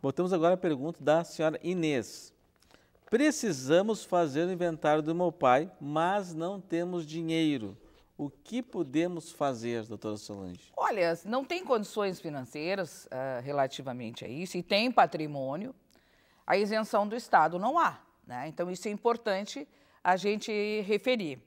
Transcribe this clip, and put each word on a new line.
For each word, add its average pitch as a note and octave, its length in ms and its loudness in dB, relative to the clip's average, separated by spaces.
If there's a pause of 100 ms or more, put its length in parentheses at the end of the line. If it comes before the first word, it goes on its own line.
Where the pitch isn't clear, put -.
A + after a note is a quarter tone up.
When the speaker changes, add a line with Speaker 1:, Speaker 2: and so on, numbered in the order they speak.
Speaker 1:
Botamos F3 300 0
agora E3+ 220 6
a - 20 -4
pergunta E3 440 -2
da D3+ 220 4
senhora D#3+ 400 -2
Inês. D#3 720 -2 (720)
"Precisamos G3+ 960 2
fazer E3+ 440 2
o - 20 -2
inventário D#3+ 540 2
do D#3+ 100 0
meu F3 160 2
pai, D3 400 4 (100)
mas E3+ 540 0
não F3+ 260 -4
temos F3 460 -4
dinheiro. D#3 720 -2 (400)
O C#3+ 100 -6
que - 320 -8
podemos E3 720 -2
fazer, A#2 540 -2
doutora G#2+ 320 -6
Solange?" F#2+ 600 -12
Speaker 2:
Olha, E3+ 480 0
não A#3+ 200 -4
tem F4+ 200 -6
condições G#3 540 0
financeiras, D3+ 920 -6
ah, C3 360 -4
relativamente C3+ 800 -2
a - 40 -8
isso, E3 280 -8
e F3 80 -6
tem A3 260 2
patrimônio, D#3 840 0 (720)
a F3 100 4
isenção G#3+ 500 2
do G#3+ 100 -4
Estado F3 420 4
não B3 200 0
há, - 200 2 (280)
né? B2 220 -8
Então, F3 220 -4
isso F#3 180 -6
é - 20 -2
importante G#3 760 -2 (360)
a F#3 140 4
gente G#3 360 -2 (300)
referir. G#3 640 0